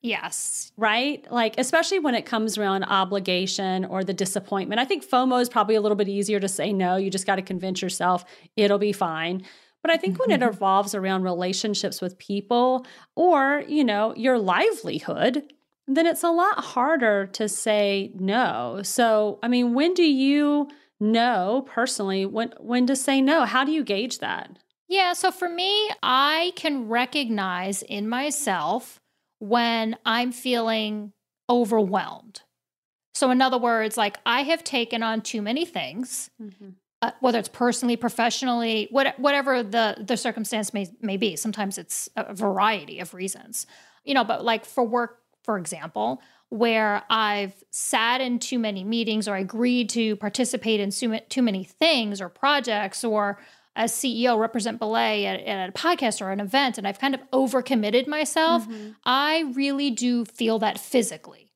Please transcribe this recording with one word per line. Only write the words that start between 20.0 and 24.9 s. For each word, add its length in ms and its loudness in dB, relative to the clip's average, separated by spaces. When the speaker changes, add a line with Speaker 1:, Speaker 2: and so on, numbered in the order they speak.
Speaker 2:
you 640 4
know 680 2
personally 580 -2
when, 360 -4
when 260 2
to 100 2
say 240 2
no? 240 4
How 200 2
do 80 0
you 120 0
gauge 360 -4
that? 380 -6
Speaker 1:
Yeah, 280 2